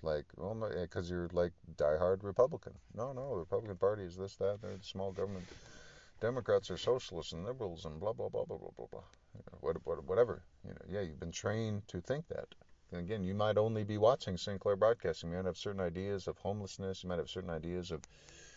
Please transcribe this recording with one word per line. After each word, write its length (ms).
Like, 240
"Well, 180
my, 140
eh, 180
'cause 240
you're, 220
like, 200
diehard 460
Republican." 560
No, 180
no, 180
the 80
Republican 380
Party 280
is 120
this, 200
that, 260
they're 140
the 80
small 260
government. 360
Democrats 500
are 60
socialists 560
and 120
liberals 400
and 140
blah, 140
blah, 160
blah, 160
blah, 140
blah, 180
blah, 100
blah. 180
You 160
know, 100
what, 240
what, 200
whatever. 400
You 60
know, 180
yeah, 120
you've 180
been 140
trained 560
to 120
think 280
that. 260
And 80
again, 240
you 100
might 240
only 240
be 160
watching 380
Sinclair 400
Broadcasting. 540
You 60
might 100
have 100
certain 240
ideas 480
of 100
homelessness. 640
You 60
might 100
have 100
certain 220
ideas 400
of 120